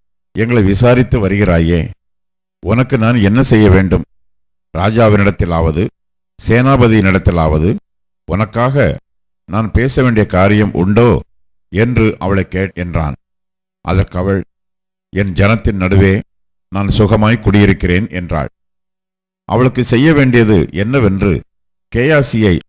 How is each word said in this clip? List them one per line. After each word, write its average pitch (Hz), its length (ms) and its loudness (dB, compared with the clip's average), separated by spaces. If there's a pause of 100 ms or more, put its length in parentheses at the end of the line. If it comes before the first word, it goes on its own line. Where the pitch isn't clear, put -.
(320)
எங்களை 113 320 0
விசாரித்து 110 640 0
வருகிறாயே, 87 640 0 (760)
உனக்கு 120 320 -2
நான் 113 180 0
என்ன 110 260 2
செய்ய 107 280 4
வேண்டும்? 90 340 2 (760)
ராஜாவினிடத்திலாவது 98 1080 0 (600)
சேனாபதியினிடத்திலாவது 98 1300 2 (500)
உனக்காக 110 720 -2 (480)
நான் 107 260 -6
பேச 131 320 0
வேண்டிய 110 220 2
காரியம் 101 480 2
உண்டோ?" 101 480 2 (480)
என்று 113 500 0
அவளை 95 280 -2
கேட் 95 260 -6
என்றான். 80 420 -6 (680)
அதற்கு 90 360 -2
அவள், 95 260 -2 (680)
"என் 98 240 -4
ஜனத்தின் 101 500 -2
நடுவே 95 380 2 (480)
நான் 98 180 -6
சுகமாய் 107 520 0
குடியிருக்கிறேன்" 98 720 0
என்றாள். 82 400 -8 (960)
அவளுக்கு 123 380 0
செய்ய 135 300 2
வேண்டியது 117 580 2
என்னவென்று 98 720 -2 (540)
கேயாசியை 120 720 0